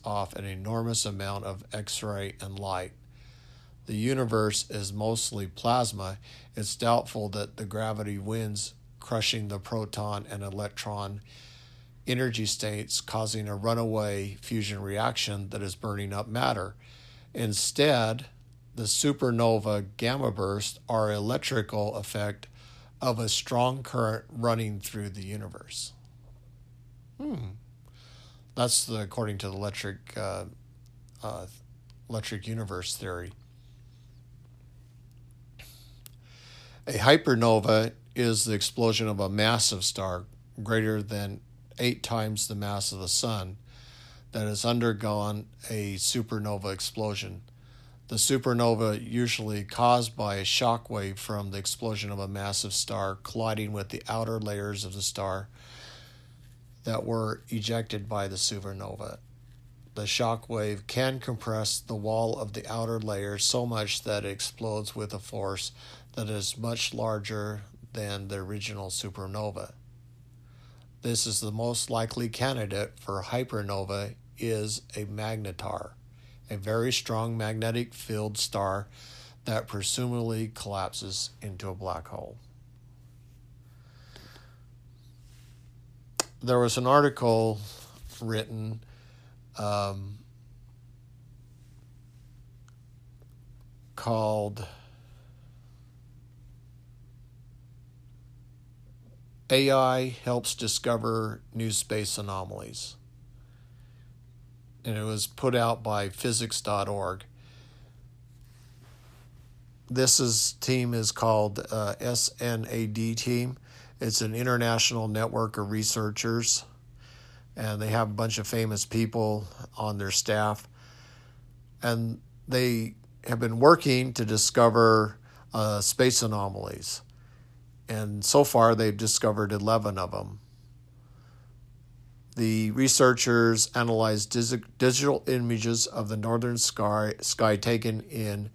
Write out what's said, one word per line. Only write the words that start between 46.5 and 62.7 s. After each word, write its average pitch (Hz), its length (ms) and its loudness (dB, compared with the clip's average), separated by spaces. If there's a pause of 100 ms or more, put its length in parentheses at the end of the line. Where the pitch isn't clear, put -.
explosion. 101 680 -6 (680)
The 117 60 -4
supernova 117 840 4
usually 113 640 -2
caused 120 540 4
by 101 200 0
a 98 60 -2
shock 117 460 2
wave 98 300 -4
from 101 320 -4
the 98 80 -6
explosion 104 520 -4
of 101 60 -6
a 98 100 -4
massive 98 460 -4
star 98 480 -2
colliding 107 500 -4
with 101 180 -6
the 113 200 -8
outer 113 300 -2
layers 104 440 -4
of 95 100 -10
the 98 100 -8
star 98 440 -4 (1400)
that 113 200 -2
were 113 440 -2
ejected 110 600 -4
by 101 180 -2
the 95 80 -6
supernova. 98 840 -6 (720)
The 107 140 -6
shock 113 420 0
wave 107 380 -2
can 131 320 0
compress 110 600 -2
the - 160 -8
wall 110 440 0
of 104 140 -6
the 110 160 -10
outer 113 300 -2